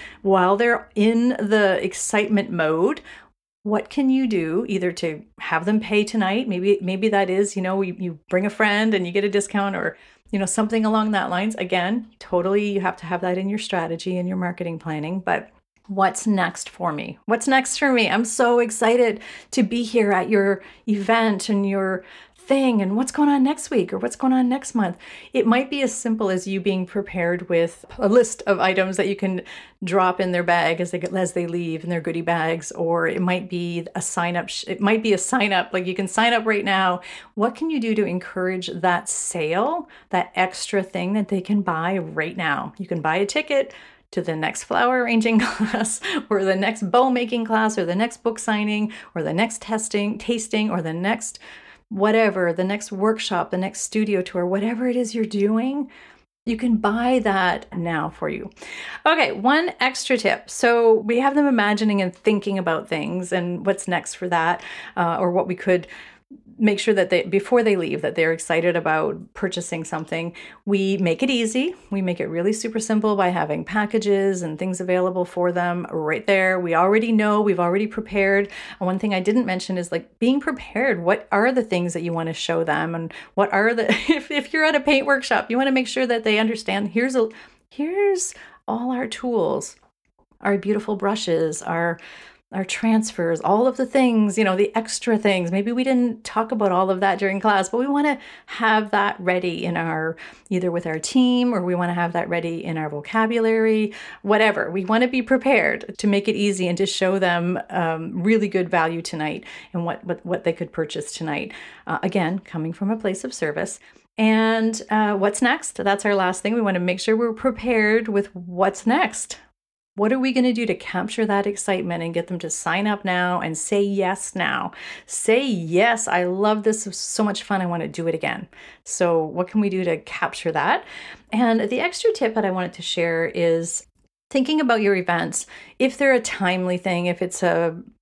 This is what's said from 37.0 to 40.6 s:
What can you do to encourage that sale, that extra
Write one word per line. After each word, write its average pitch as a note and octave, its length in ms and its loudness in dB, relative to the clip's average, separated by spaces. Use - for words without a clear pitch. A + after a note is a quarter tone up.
What A3+ 200 0
can D#4+ 160 -4
you D4 100 0
do A3 140 0
to G#3 100 2
encourage F#3 640 -4
that F3 400 0
sale, G3 800 -2
that F3 240 -2
extra F#3 480 -2